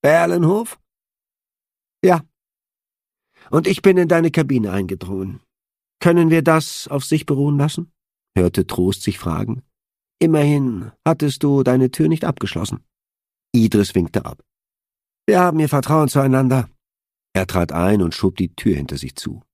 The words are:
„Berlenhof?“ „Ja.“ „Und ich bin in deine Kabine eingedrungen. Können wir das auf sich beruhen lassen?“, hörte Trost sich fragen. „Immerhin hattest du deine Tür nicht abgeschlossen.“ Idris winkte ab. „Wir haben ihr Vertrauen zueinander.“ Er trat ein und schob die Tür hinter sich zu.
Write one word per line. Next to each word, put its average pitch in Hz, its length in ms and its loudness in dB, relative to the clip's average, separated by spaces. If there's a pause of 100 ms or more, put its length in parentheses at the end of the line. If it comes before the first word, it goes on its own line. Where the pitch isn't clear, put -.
„Berlenhof?“ 175 760 2 (1200)
„Ja.“ 175 200 -2 (1300)
„Und 156 180 0
ich 190 140 -2
bin 190 160 6
in 175 100 2
deine 165 240 2
Kabine 131 400 0
eingedrungen. 95 720 -8 (580)
Können 170 300 4
wir 160 140 4
das 160 440 0
auf 143 180 -6
sich 156 200 -2
beruhen 143 320 0
lassen?“, 156 340 -2 (440)
hörte 90 320 2
Trost 92 340 -2
sich - 160 -4
fragen. 107 460 -6 (560)
„Immerhin 143 720 0 (160)
hattest 151 360 -2
du 139 200 2
deine 127 260 2
Tür 156 180 0
nicht 160 180 0
abgeschlossen.“ - 580 -6 (680)
Idris 107 420 2
winkte 87 300 -2
ab. - 180 -14 (840)
„Wir 190 140 4
haben 170 200 2
ihr 151 100 0
Vertrauen 147 400 2
zueinander.“ 131 600 2 (640)
Er 95 140 -2
trat 85 240 -2
ein 92 300 2
und 85 120 0
schob 95 220 -2
die - 180 -4
Tür 95 220 0
hinter 71 220 -6
sich - 180 -12
zu. - 260 -12 (120)